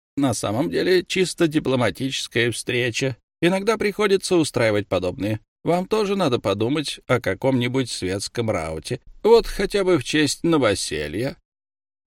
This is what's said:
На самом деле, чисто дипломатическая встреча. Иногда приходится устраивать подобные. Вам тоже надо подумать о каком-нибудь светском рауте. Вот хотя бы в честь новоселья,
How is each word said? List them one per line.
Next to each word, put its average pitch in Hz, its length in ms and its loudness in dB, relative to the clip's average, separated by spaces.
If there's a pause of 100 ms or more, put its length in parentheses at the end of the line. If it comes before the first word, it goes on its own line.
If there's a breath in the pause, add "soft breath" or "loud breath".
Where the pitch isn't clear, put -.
(160)
На 139 180 0
самом 110 360 -2
деле, 175 340 0
чисто 180 440 0
дипломатическая 123 1040 -2
встреча. 123 640 -4 (240)
Иногда 196 360 0
приходится 196 580 0
устраивать 110 520 2
подобные. 95 520 -2 (280)
Вам 180 180 2
тоже 202 300 0
надо 135 240 2
подумать 113 680 -2
о 123 120 2
каком-нибудь 123 720 -2
светском 101 580 -4
рауте. 85 520 -4 (200)
Вот 220 260 6
хотя 196 360 -2
бы 180 140 4
в - 80 -4
честь 151 400 0
новоселья, 104 920 0 (720)